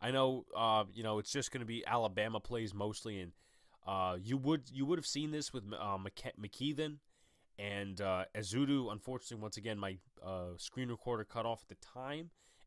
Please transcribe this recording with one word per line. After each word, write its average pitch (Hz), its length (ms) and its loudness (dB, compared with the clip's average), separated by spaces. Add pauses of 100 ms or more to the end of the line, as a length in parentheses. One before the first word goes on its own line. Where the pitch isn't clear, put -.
I 120 100 0
know, 131 340 6 (100)
uh, 110 380 6
you 113 100 -4
know, 107 160 2
it's - 120 -2
just 139 200 0
gonna 120 140 -4
be 113 200 -2
Alabama 110 540 2
plays 113 340 -2
mostly, 104 460 -2
and, 87 120 -6 (560)
uh, 92 340 2
you 117 160 2
would, 135 340 2
you 135 140 0
would 165 140 4
have 143 80 -4
seen 151 240 0
this 151 200 -2
with, 123 120 -6 (100)
uh, 101 240 0
McKe-, - 420 -8
McKeithen 147 580 -2 (600)
and, 101 420 -4
uh, 95 340 2
Ezeudu. 120 580 2
Unfortunately, 117 500 -6
once 107 160 -6
again, 107 200 -4
my, 95 200 -2 (260)
uh, 90 320 -4
screen 123 340 -4
recorder 117 360 -2
cut 113 200 -2
off 113 180 -2
at - 40 -20
the - 180 -16
time, 143 440 -8 (380)